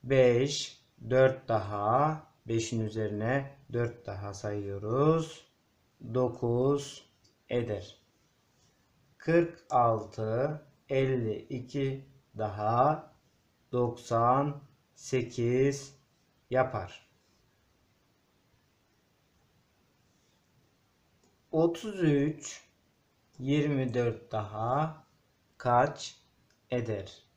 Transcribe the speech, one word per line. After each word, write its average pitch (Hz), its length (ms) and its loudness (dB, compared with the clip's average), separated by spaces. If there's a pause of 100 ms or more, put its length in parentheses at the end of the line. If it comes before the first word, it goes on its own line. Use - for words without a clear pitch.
Beş, 131 800 2 (240)
dört 131 380 4
daha. 113 760 0 (240)
Beşin 113 380 -2
üzerine 110 720 -4 (160)
dört 120 320 -4
daha 101 280 -10
sayıyoruz. 107 1120 -2 (680)
Dokuz 127 960 0 (400)
eder. 110 520 -4 (1160)
Kırk 170 520 2
altı, 117 920 0 (280)
elli 131 460 0
iki 135 680 -6 (320)
daha. 110 760 2 (600)
Doksan 123 920 2 (340)
sekiz 127 1000 -2 (540)
yapar. 120 600 -2 (4000)
Otuz 170 520 0
üç, 147 600 0 (760)
yirmi 139 540 0
dört 117 380 -2
daha 113 720 -2 (520)
kaç - 640 0 (480)
eder? 110 540 -6 (140)